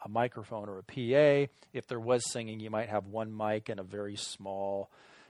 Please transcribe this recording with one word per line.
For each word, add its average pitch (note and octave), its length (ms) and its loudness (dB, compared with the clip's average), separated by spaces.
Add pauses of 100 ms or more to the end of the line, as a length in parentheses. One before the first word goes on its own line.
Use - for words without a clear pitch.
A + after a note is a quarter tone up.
a G2+ 60 -10
microphone A2+ 580 -2
or G2 120 -8
a F#2+ 40 -16
P B2 320 0
A. C#3+ 340 8 (220)
If B2 160 -8
there A#2+ 140 -4
was A#2+ 300 4
singing, A2 280 -6
you G#2+ 100 -8
might G#2+ 200 -2
have G#2 180 0
one A2 260 -4
mic G#2+ 360 0
and G#2+ 100 -4
a G2 40 -6
very G2+ 340 -6
small G2 760 -4 (380)